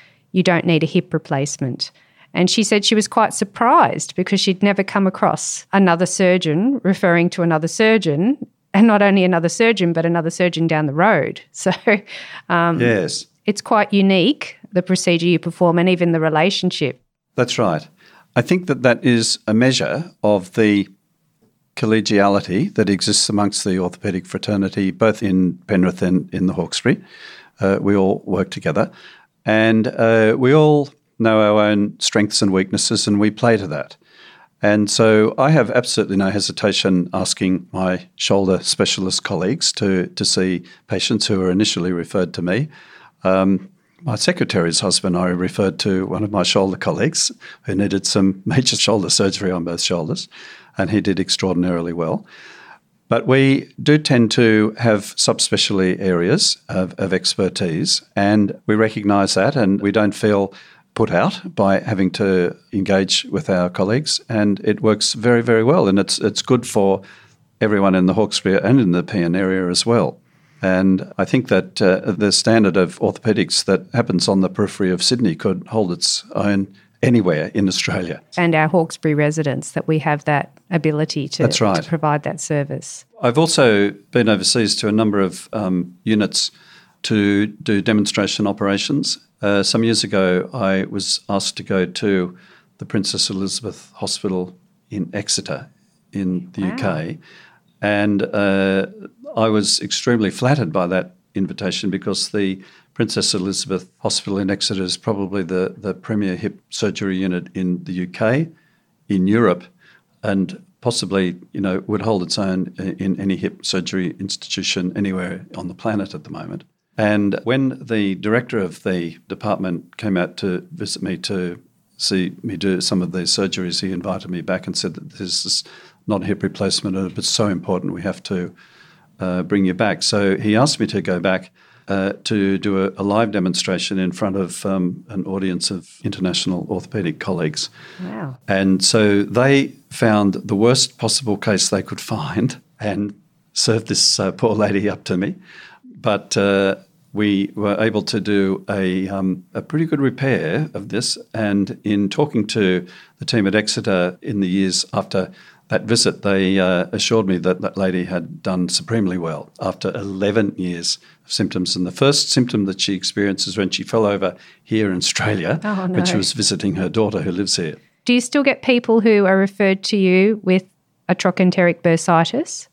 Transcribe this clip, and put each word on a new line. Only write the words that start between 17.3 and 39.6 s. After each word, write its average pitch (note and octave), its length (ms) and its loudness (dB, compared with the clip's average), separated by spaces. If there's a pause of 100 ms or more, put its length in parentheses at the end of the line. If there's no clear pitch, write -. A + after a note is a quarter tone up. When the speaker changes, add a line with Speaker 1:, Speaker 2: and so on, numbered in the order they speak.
Speaker 2:
That's A#2+ 240 0
right. E2+ 280 0 (480)
I B2 60 2
think F3+ 240 0
that C3+ 160 -2
that A#2+ 240 4
is A#2 320 2 (100)
a G#2+ 60 2
measure B2+ 580 0 (120)
of G#2 300 2
the G#2 340 4 (880)
collegiality G2+ 1000 2
that G#2 140 2
exists G2+ 400 0
amongst G#2 340 0
the G2+ 140 -2
orthopaedic F2+ 500 -4
fraternity, G2 640 -2
both G#2+ 320 2
in F#2 340 2 (100)
Penrith F2+ 340 2
and F#2 320 0
in F#2 140 0
the F#2+ 60 -2
Hawkesbury. F#2 460 -2 (600)
Uh, G2 220 2
we G2+ 140 2
all G2 300 2
work F#2 240 -2
together, F#2+ 420 -2 (540)
and, A2 420 4
uh, A2+ 500 4
we C3 160 4
all D3+ 360 4 (300)
know A2 220 4
our G#2 220 4
own G#2 360 2
strengths - 420 0
and G2+ 100 2
weaknesses, F#2+ 560 0
and G2+ 120 2
we G#2 120 2
play A2+ 260 2
to G2 100 -6
that. D2 280 -8 (640)
And G#2 280 2
so A2 480 4
I C3+ 140 4
have B2+ 200 4
absolutely A2 440 0
no F#2+ 140 2
hesitation F#2+ 840 0
asking F#2 600 -2
my F#2 420 -4
shoulder F#2+ 460 2
specialist - 640 -2
colleagues G2 500 -2